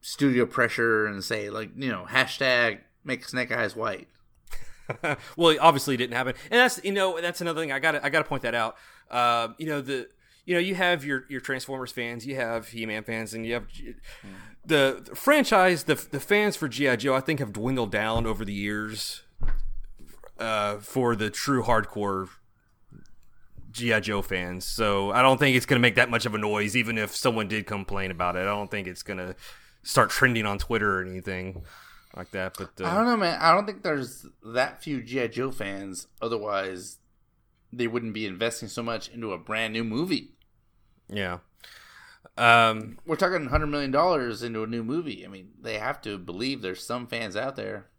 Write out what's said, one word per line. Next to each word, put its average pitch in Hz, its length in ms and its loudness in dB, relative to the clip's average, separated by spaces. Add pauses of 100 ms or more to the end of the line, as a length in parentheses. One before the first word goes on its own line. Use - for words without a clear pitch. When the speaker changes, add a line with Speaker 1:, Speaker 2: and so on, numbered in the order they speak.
Speaker 1:
studio 123 440 4
pressure 113 600 2
and 98 180 -6
say, 107 260 -4
like, 107 260 -8
you 131 140 -4
know, 92 180 -6
hashtag 123 720 2 (220)
make 127 220 -6
Snake 123 260 -4
Eyes 113 240 -2
white. 110 380 -6
Speaker 2:
<laughs> - 60 -20 (1160)
Well, 165 140 8
it 156 80 4
obviously 139 400 6
didn't 120 160 -2
happen, 127 200 0 (160)
and 233 100 6
that's, - 220 4
you 196 100 -2
know, 190 280 2
that's 175 220 -4
another 160 180 -2
thing 156 100 -4
I 135 80 -2
gotta, 147 240 2
I 143 60 -2
gotta 147 160 2
point 139 180 -4
that 117 120 -2
out. 113 220 0 (340)
Uh, 120 380 2 (100)
you 156 80 -8
know, 147 160 -4
the, 131 260 -4 (380)
you 175 80 0
know, 175 60 4
you 185 160 0
have 175 280 2
your, 135 240 -4
your 131 140 -8
Transformers 131 500 -6
fans, 117 340 -6
you 135 100 -6
have 117 320 -2
He-Man 110 360 -6
fans, 113 300 -6
and 113 100 -6
you 117 80 -4
have 120 160 -4
G-, 120 260 -12 (280)
Speaker 1:
Hmm. 104 60 -16 (360)
Speaker 2:
the, 135 460 4
the - 40 -12
franchise, 190 680 6
the, 151 100 4
the - 260 -6
fans 208 360 2
for 156 120 -4
G 127 200 0
I 156 80 4
Joe, 131 180 2
I 131 60 4
think, 143 180 -2
have 110 140 -4
dwindled 113 400 -2
down 110 340 0
over 107 200 -2
the 101 80 -6
years, 107 680 -6 (1120)
uh, 104 400 0
for 120 360 2
the 107 140 0
true 131 360 0
hardcore 101 640 0 (1400)
G 117 220 -2
I 107 80 4
Joe 101 220 -2
fans. 90 420 -4
So 101 460 0
I 113 100 2
don't 131 180 8
think 135 160 6
it's 123 120 4
gonna 127 140 6
make 120 160 6
that 123 120 6
much 117 160 0
of 110 100 -2
a 107 40 0
noise, 104 360 0
even 117 220 0
if 107 180 -4
someone 110 320 0
did 104 200 -4
complain 98 440 -4
about 90 260 -2
it. 90 40 -2
I 92 60 -2
don't 104 240 -4
think 101 180 -6
it's 90 140 -12
gonna 92 320 -8 (480)
start 113 260 4
trending 117 380 2
on 101 120 -2
Twitter 104 420 2
or 92 40 -4
anything 92 580 -8 (540)
like 90 160 -14
that. 92 260 -6
But, 95 260 -12
uh, 170 60 0
Speaker 1:
I 175 40 0
don't 214 120 4
know, 240 120 2
man. 170 220 2
I 165 140 6
don't 202 120 2
think 196 160 -8
there's 143 440 -4 (160)
that 123 400 -2
few 139 200 -4
G 123 180 -4
I 117 80 0
Joe 123 220 -4
fans. 98 560 -8 (160)
Otherwise, 101 760 -4 (760)
they 120 140 -2
wouldn't 113 280 -2
be 107 120 -4
investing 110 420 -4
so 120 140 -6
much 113 280 -6
into 113 220 -8
a 90 60 -6
brand 110 360 -4
new 113 100 -2
movie. 135 480 -2 (760)
Speaker 2:
Yeah. 92 300 -4 (960)
Um, 113 680 6
Speaker 1:
We're 160 120 -2
talking 175 320 0
hundred 151 180 2
million 143 240 -2
dollars 135 520 2
into 113 200 -4
a 110 40 -4
new 113 180 -4
movie. 123 400 -6
I 92 40 -16
mean, 95 220 -18 (100)
they 110 180 -6
have 107 240 -4
to 101 160 -6
believe 107 440 -6
there's 92 220 -6
some 120 220 -6
fans 113 300 -6
out 131 200 -4
there. 101 300 -8 (120)